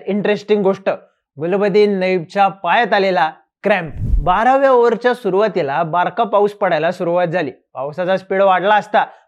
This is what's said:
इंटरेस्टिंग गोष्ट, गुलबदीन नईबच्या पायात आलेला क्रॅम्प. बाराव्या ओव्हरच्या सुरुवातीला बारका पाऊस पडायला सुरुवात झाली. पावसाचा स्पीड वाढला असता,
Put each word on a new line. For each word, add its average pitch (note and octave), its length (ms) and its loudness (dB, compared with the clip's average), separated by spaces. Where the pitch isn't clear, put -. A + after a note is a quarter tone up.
इंटरेस्टिंग G#3 560 -2
गोष्ट, F#3+ 280 -2
गुलबदीन G3 600 0
नईबच्या F#3 500 0
पायात F#3+ 460 0
आलेला F3+ 380 0
क्रॅम्प. F3+ 320 -2
बाराव्या A#3+ 520 2
ओव्हरच्या A#3+ 440 2
सुरुवातीला F3+ 680 -2
बारका F3 420 -2
पाऊस G#3 280 0
पडायला F3 400 -2
सुरुवात F3+ 340 -2
झाली. D#3+ 240 -4
पावसाचा D#3+ 680 -6
स्पीड F#3+ 260 -2
वाढला F#3+ 320 4
असता, G3+ 320 0